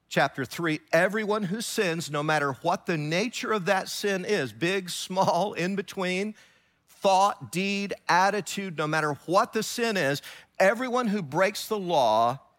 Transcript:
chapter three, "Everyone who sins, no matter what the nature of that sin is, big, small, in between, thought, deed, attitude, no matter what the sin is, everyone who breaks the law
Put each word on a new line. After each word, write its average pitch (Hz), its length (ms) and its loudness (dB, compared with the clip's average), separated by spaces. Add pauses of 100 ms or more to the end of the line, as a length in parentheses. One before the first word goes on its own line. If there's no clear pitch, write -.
chapter - 340 0
three, 156 380 -4 (100)
"Everyone 208 520 2
who 202 180 -4
sins, 165 500 -2
no 147 100 -2
matter 151 300 0 (120)
what 175 220 -2
the 175 120 -2
nature 190 560 -2
of 202 120 -2
that 190 220 0
sin 196 380 -4
is, 156 260 0
big, 175 380 -4
small, 185 640 0
in 185 240 -2
between, 190 580 -4 (520)
thought, 190 640 2
deed, 196 440 -2 (160)
attitude, 190 680 0
no 156 100 -2
matter 151 260 0 (120)
what 202 280 2
the 220 100 -2
sin 233 320 -2
is, 143 260 0 (380)
everyone 240 480 2
who 202 140 0
breaks 180 460 0
the 214 120 -2
law 127 600 2 (200)